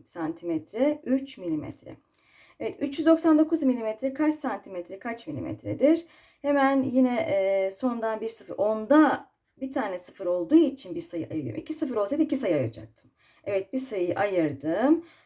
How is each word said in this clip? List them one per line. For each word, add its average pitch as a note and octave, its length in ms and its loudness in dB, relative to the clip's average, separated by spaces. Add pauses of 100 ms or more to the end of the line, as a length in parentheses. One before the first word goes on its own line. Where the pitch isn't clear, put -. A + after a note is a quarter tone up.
santimetre, E3+ 1000 -2
üç C4+ 340 -2
milimetre. - 600 -8 (640)
Evet, A3+ 200 -6
üç C#4+ 200 -4
yüz D4+ 80 2
doksan D#4+ 320 6
dokuz D#4 240 2
milimetre A#3+ 500 -2
kaç D4+ 220 0
santimetre, F#3+ 640 -8
kaç - 280 -10
milimetredir? B3+ 760 0 (360)
Hemen C#4 420 2
yine, B3+ 320 2
e, G3 560 0
sondan A3 500 -4
bir A3+ 80 -6
sıfır, - 280 -12
onda A3 720 4 (320)
bir C4 100 -6
tane G3+ 260 -4
sıfır - 280 -14
olduğu F3+ 300 2
için C4 400 2
bir E3+ 60 -6
sayı E3 300 -8
ayırıyorum. D#3 300 -6
İki - 120 -12
sıfır B3+ 220 -6
olsaydı G#3+ 260 0
iki D4+ 160 2
sayı G3+ 180 0
ayıracaktım. - 560 -6 (320)
Evet, F#3+ 300 -4
bir C4 40 -4
sayıyı F#3+ 380 -2
ayırdım. F#3 880 2 (200)